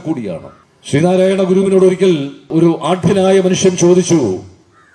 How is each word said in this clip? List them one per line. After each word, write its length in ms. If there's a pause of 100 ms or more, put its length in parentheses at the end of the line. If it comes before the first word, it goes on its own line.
കൂടിയാണ്. 420 (400)
ശ്രീനാരായണ 520 (100)
ഗുരുവിനോട് 380
ഒരിക്കൽ 240 (440)
ഒരു 120 (220)
ആഢ്യനായ 440 (120)
മനുഷ്യൻ 260 (100)
ചോദിച്ചു, 360 (760)